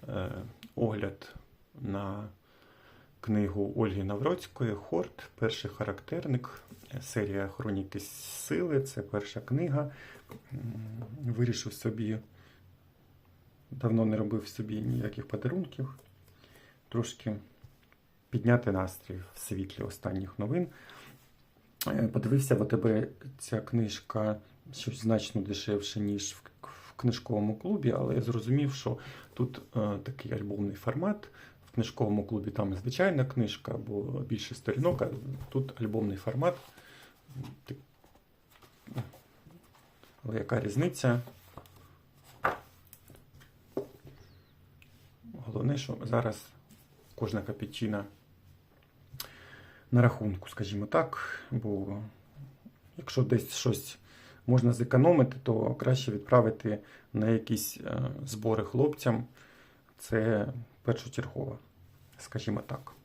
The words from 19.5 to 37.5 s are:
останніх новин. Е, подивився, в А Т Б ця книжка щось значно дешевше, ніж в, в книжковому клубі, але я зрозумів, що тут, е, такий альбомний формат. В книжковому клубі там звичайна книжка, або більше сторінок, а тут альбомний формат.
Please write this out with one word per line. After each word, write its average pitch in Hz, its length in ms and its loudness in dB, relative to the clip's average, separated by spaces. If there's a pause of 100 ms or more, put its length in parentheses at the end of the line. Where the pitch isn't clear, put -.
останніх 98 540 -4
новин. 147 280 0 (1200)
Е, - 220 2
подивився, 131 460 4
в 104 80 4
А - 20 4
Т - 120 2
Б 113 320 4 (300)
ця - 220 -2
книжка 107 760 0 (360)
щось - 300 -6
значно 110 400 2
дешевше, 104 580 -2
ніж 101 320 -2
в, - 180 -18 (120)
в - 340 -18
книжковому 110 600 0
клубі, 170 340 0
але - 240 2
я 127 60 2
зрозумів, 123 540 2
що 123 240 -4 (360)
тут, - 260 -2 (160)
е, 104 260 0
такий 117 300 -6
альбомний 101 420 -2
формат. 175 540 -2 (380)
В - 80 -20
книжковому 104 500 2
клубі 107 260 -2
там 98 240 0
звичайна 131 500 2
книжка, 117 500 -2
або 107 280 -4
більше 123 520 -4
сторінок, 147 480 0
а - 60 0 (400)
тут 135 320 -2
альбомний 107 360 0
формат. 135 380 0 (1120)